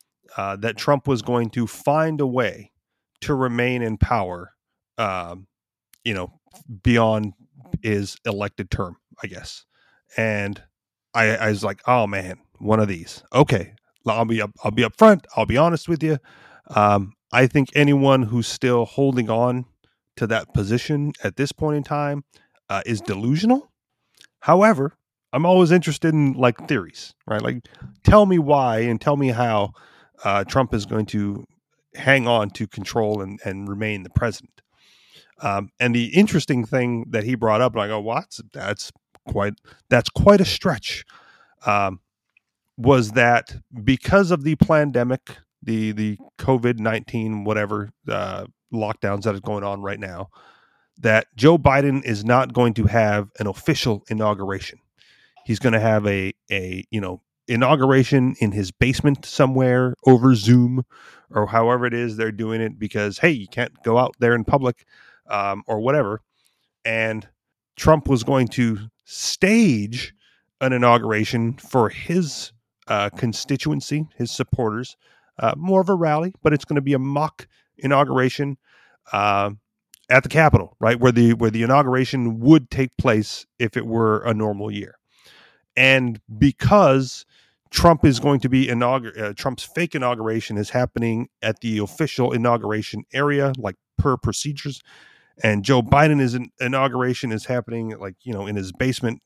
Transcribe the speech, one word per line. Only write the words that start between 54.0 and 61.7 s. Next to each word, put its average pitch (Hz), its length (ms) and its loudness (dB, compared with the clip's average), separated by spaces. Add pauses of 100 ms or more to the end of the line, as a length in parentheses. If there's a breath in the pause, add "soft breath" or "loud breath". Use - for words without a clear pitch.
inauguration. 101 680 -4 (640 soft breath)
He's 110 140 -4
gonna 117 220 2
have 107 260 2
a, 98 280 -2 (160)
a, 92 400 -6
you 110 100 -4
know, 92 220 -10 (260)
inauguration 131 920 2
in 107 120 0
his 98 180 -6
basement 135 540 0
somewhere 127 720 0 (120)
over 127 280 8
Zoom 120 500 4 (460 loud breath)
or 104 160 0
however 117 400 2